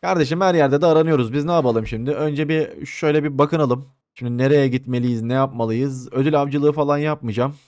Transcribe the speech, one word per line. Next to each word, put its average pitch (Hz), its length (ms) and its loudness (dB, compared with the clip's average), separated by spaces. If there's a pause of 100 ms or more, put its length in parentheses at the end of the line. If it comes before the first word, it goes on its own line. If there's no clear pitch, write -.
Kardeşim 170 400 0
her 185 140 2
yerde 143 260 4
de 180 40 2
aranıyoruz. 156 480 4
Biz 147 120 -2
ne 170 60 -2
yapalım 120 360 2
şimdi? 117 240 -4
Önce 147 380 -2
bir 156 360 -2
şöyle 151 380 0
bir 143 140 -4
bakınalım. 143 480 0 (300)
Şimdi 120 220 -6
nereye 139 300 4
gitmeliyiz, 123 540 -2
ne 117 120 -4
yapmalıyız? 127 800 -2
Ödül 143 280 2
avcılığı 143 320 0
falan 147 240 0
yapmayacağım. 147 580 -2 (120)